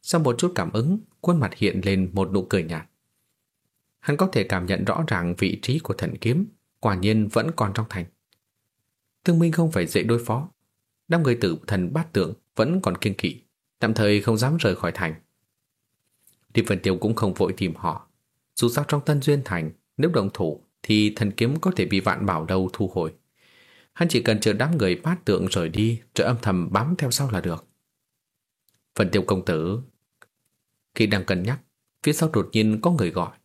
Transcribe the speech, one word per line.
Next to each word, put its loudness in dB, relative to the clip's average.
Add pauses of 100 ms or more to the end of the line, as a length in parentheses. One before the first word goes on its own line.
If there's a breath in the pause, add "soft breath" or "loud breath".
Sau 0
một 2
chút 0
cảm -2
ứng, 0 (220)
khuôn 2
mặt 0
hiện 0
lên 2
một 0
nụ 0
cười 2
nhạt. -8 (1120)
Hắn -2
có 2
thể 2
cảm -2
nhận -2
rõ 0
ràng -2
vị -2
trí -2
của -6
thần -6
kiếm, 0 (320)
quả 0
nhiên 2
vẫn 0
còn 0
trong -2
thành. -8 (1160)
Thương 4
Minh 4
không 2
phải 0
dễ 0
đối 0
phó. -2 (580)
Năm 2
người 4
Tử 2 (100)
Thần 0
Bát -4
Tượng 0 (220)
vẫn 2
còn -2
kiêng -2
kỵ, -6 (380)
tạm 2
thời 4
không 2
dám 2
rời 2
khỏi -4
thành. -4 (1400)
Lý 2
Vân -2
Tiêu 0
cũng 0
không 0
vội 0
tìm -2
họ. -6 (480)
Dù 2
sao -2
trong -2
Tân 2
Duyên 2
Thành, -4 (260)
nếu 2
động 0
thủ -4 (200)
thì 4
thần 0
kiếm 0
có 0
thể 0
bị 0
Vạn 0
Bảo -2
Lâu 0
thu -2
hồi. -4 (800 soft breath)
Hắn 0
chỉ 2
cần 2
chờ 2
đám 0
người 2
Bát -4
Tượng 2
rời -2
đi 0 (140)
rồi 2
âm 0
thầm 0
bám 0
theo -2
sau -2
là -2
được. -6 (1300)
"Vân 2
Tiêu 2
công 0
tử." -2 (1120)
Khi 4
đang 0
cân 0
nhắc, -2 (420)
phía 2
sau 0
đột 0
nhiên 2
có 2
người 2
gọi. -6